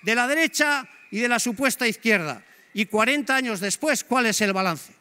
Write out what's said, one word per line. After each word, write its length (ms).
de 140
la 100
derecha 600
y 80
de 80
la 100
supuesta 480
izquierda. 560
Y 120
cuarenta 500
años 240
después, 420
¿cuál 240
es 140
el 120
balance? 480